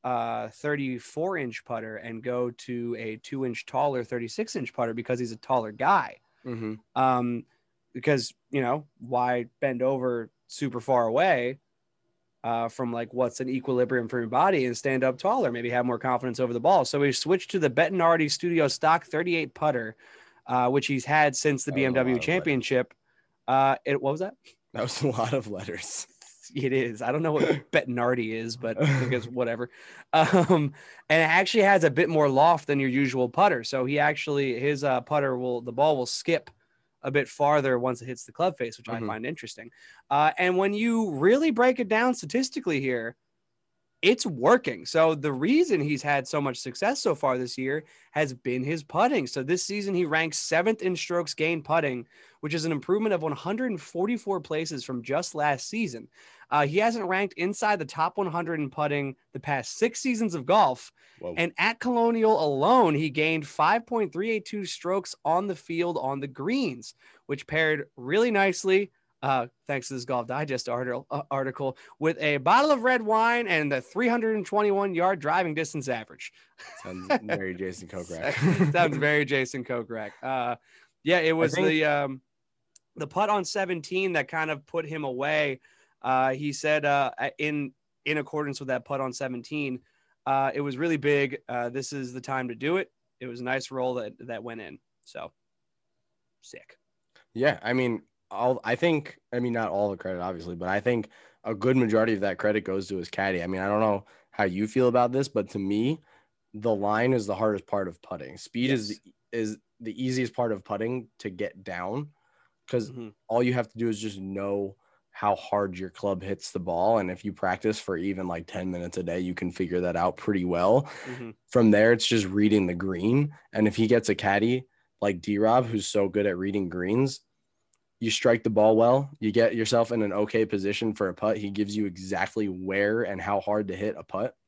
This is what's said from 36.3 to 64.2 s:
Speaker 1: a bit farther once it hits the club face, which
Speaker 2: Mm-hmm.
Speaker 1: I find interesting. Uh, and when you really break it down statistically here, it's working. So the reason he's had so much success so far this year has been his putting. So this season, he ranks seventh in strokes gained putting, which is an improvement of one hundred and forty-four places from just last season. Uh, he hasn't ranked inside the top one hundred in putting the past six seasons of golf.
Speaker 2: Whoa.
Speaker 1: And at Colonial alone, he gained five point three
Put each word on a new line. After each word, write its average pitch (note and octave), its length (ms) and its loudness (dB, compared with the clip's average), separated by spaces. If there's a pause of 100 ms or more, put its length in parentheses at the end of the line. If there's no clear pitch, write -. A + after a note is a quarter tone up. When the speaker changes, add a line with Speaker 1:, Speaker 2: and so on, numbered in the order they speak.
Speaker 1:
a C#3 80 -4
bit C3+ 180 2
farther C#3 520 2
once B2+ 200 -2
it A#2+ 60 -14
hits B2+ 180 -12
the - 80 -20
club F3+ 240 0
face, A#2 220 -6
which - 80 -18
Speaker 2:
Mm-hmm. A#2 180 -6
Speaker 1:
I - 40 -4
find A2 180 -6
interesting. A#2+ 440 -12 (380)
Uh, D3 300 4
and F3+ 180 2
when G3 160 2
you A3+ 420 0
really A#3+ 360 6
break B3 300 4
it G#3 80 -2
down A#3 260 2
statistically A#3 640 -2
here, A#2+ 360 -2 (880)
it's A#3 240 4
working. B2+ 580 2
So D#3+ 300 4
the C#3+ 180 -2
reason G#3+ 480 2
he's C#3+ 220 -2
had C#3+ 260 0
so D3+ 120 0
much C3 180 -2
success G3 420 -2
so F3 140 2
far C3 240 0
this B2 180 -6
year C#3 280 -4 (280)
has D3 220 0
been B2+ 280 -4
his D3+ 220 -4
putting. G3+ 420 2
So C3+ 160 -6
this E3+ 220 -2
season, G3 300 -4
he F3 100 2
ranks D#3 340 0
seventh F3+ 440 0
in F#3 120 0
strokes F3 380 -4
gained D#3 320 -2
putting, C#3+ 420 0 (340)
which D3+ 140 -6
is D#3+ 120 -2
an E3 60 0
improvement G3 420 0
of D#3+ 80 -2
one D#3 100 -2
hundred A3 380 -4
and F3 100 -6
forty-four G3 600 -4
places D#3 440 -6
from B2 180 -8
just C#3+ 320 -4
last D3 340 0
season. F3+ 400 -6 (420)
Uh, D3 160 4
he D3+ 120 0
hasn't A3 300 2
ranked F#3+ 300 0
inside G3+ 400 0
the D#3+ 80 -4
top D#3+ 320 -2
one G3 80 0
hundred E3 340 -2
in C#3+ 100 -2
putting C#3+ 460 -2 (160)
the C3+ 80 -10
past - 380 -4
six A3+ 200 0
seasons A3+ 360 -2
of C#3 120 -6
golf. E3 460 4 (260)
Speaker 2:
Whoa. F2+ 200 -10
Speaker 1:
And E3+ 180 0
at A3 240 0
Colonial A#3 640 2
alone, D#3+ 500 4
he D#3+ 140 0
gained D3+ 400 0
five F#3+ 380 2
point G#3+ 260 -2
three G3+ 180 -4